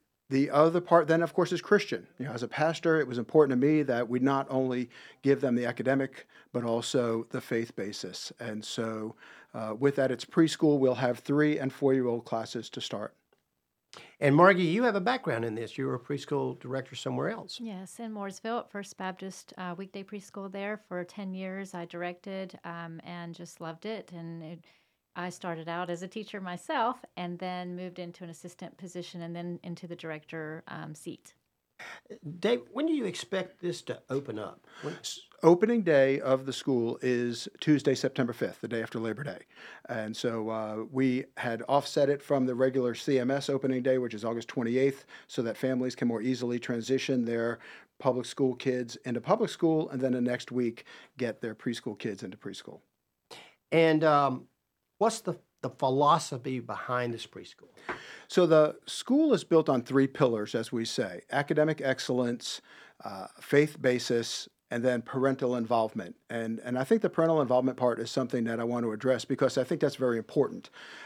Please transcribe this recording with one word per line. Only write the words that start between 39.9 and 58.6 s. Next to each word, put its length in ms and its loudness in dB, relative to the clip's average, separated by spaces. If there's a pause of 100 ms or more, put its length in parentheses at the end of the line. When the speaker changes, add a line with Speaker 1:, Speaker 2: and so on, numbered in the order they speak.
Speaker 1:
so, 340 -2
uh, 400 -6
we 360 0 (100)
had 320 -4
offset 400 4
it 120 2
from 260 2
the 100 0
regular 400 2
C 240 2
M 100 0
S 180 -2
opening 360 0
day, 140 4
which 160 -2
is 100 -8
August 240 -4
twenty-eighth, 560 0 (240)
so 140 -4
that 140 -4
families 380 0
can 140 0
more 140 -2
easily 360 -2
transition 640 0
their 360 -2 (400)
public 260 0
school 300 0
kids 480 -4
into 160 -4
public 300 2
school 400 2
and 100 -6
then 120 2
the 80 0
next 300 -4
week 360 -4 (320)
get 220 -4
their 140 -6
preschool 420 -6
kids 280 -8
into 120 -12
preschool. 440 -14 (880)
Speaker 2:
And, 320 6
um, 440 4 (520)
what's 220 2
the, 160 -6 (240)
the 100 -4
philosophy 920 2
behind 520 -4
this 140 -10
preschool? 420 -18 (600)
Speaker 1:
So 180 6
the 300 8 (100)